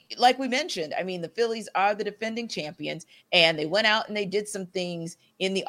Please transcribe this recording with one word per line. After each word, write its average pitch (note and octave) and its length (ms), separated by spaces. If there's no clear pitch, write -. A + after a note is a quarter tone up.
like B3 220
we C4+ 80
mentioned, A#3 520
I E3+ 40
mean, F3+ 180
the E3 80
Phillies A3+ 460
are G3 180
the G#3 100
defending A3 440
champions, D3+ 580
and E3 260
they D3+ 100
went G3+ 200
out G#3+ 200
and G#3 100
they G#3 80
did G3+ 240
some F#3+ 160
things F3 520
in F#3+ 140
the F#3+ 160